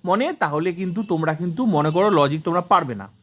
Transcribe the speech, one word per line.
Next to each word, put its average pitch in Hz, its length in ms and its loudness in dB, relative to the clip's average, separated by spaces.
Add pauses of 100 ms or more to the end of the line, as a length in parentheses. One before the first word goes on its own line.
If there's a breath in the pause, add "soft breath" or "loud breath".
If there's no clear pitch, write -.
মনে, 220 280 0
তাহলে 160 400 -2
কিন্তু 185 300 -4
তোমরা 160 320 0
কিন্তু 175 320 -4
মনে 156 240 2
করো 190 200 4
লজিক 151 320 2
তোমরা 175 180 -2
পারবে 175 340 2
না। 98 140 -12 (140)